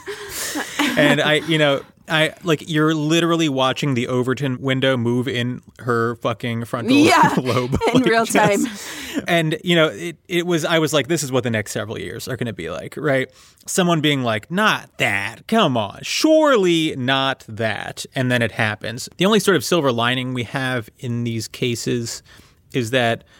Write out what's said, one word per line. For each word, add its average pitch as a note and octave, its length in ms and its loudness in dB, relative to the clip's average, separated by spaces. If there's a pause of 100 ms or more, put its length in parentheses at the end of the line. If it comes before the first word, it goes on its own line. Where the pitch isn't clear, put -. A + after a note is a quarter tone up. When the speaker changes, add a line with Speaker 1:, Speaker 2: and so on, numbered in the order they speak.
(1000)
Speaker 1:
And D3 220 4
I, D3+ 140 2
you D#3 240 0
know, C#3+ 240 2 (260)
I, D#3 340 2
like, E3 280 0
you're D#3 240 2
literally E3 560 2
watching C3 440 0
the A#2+ 140 -2
Overton B2+ 540 -2
window C3 340 2
move A#2+ 320 0
in B2 320 -4 (200)
her A#2 360 0
fucking A#2 480 -4
frontal G3+ 320 0
Speaker 2:
Yeah, D#4+ 400 6
Speaker 1:
<laughs> C#3 60 0
lobe. B2 340 0 (120)
Speaker 2:
in A#3+ 60 0
Speaker 1:
Like, B3+ 120 6
Speaker 2:
real A3+ 180 4
Speaker 1:
just A3 120 -6
Speaker 2:
time. G#3 280 2 (600)
Speaker 1:
And, E3+ 380 0
you F3 100 2
know, D#3+ 140 6
it, D3+ 280 -8 (120)
it E3+ 180 -2
was, E3+ 180 0
I E3 140 2
was D3+ 160 0
like, C3+ 140 0
"This D#3 140 0
is C3+ 100 -6
what B2+ 100 2
the A#2+ 80 -2
next G#2+ 220 -4
several G#2+ 260 -6
years F2+ 300 -10
are B2+ 80 -6
gonna A#2 160 -6
be E2 180 -8
like," E2 260 -10
right? C3+ 320 0 (380)
Someone F3 340 2
being C#3 220 2
like, A2 280 -2
"Not F3 480 -2
that, G#2 500 -2
come F#3+ 280 2
on, G#2 260 -4
surely A3+ 960 4
not C3+ 520 -2
that." G#2+ 680 -6
And B2+ 160 0
then B2 100 2
it A2+ 120 -2
happens. A2 560 -4 (100)
The F3 80 2
only G#3+ 140 4
sort F#3+ 160 4
of - 80 0
silver D3+ 280 2
lining B2 400 0
we B2 120 -4
have C3 440 -4 (100)
in A#2+ 260 -4
these A2+ 240 -4
cases A#2+ 760 -4 (500)
is A#2+ 180 -2
that A#2 340 0 (160)